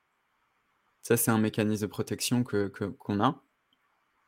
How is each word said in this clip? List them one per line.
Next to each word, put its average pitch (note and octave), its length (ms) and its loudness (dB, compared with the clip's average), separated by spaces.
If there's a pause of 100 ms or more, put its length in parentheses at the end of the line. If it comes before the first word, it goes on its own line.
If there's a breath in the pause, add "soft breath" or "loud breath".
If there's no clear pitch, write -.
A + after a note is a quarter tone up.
(1000)
Ça, A#2 160 2
c'est - 140 0
un A2 60 4
mécanisme G#2+ 440 0
de G#2 60 -2
protection A#2 560 -2
que, G2+ 240 -2
que, G2+ 180 -6
qu'on G2+ 380 -2
a. C3 180 2 (880)